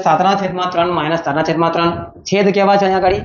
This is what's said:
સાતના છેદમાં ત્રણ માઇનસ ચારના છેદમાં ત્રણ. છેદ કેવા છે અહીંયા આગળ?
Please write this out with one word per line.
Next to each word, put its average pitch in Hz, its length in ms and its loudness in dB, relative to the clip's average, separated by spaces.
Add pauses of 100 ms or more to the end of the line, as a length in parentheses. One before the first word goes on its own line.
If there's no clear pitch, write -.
સાતના 190 340 2
છેદમાં 180 320 -4
ત્રણ 175 260 0
માઇનસ 160 280 -2
ચારના 156 220 0
છેદમાં 165 260 0
ત્રણ. 170 160 0 (380)
છેદ 202 180 2 (100)
કેવા 202 220 4
છે 202 80 2
અહીંયા 185 240 2
આગળ? - 140 0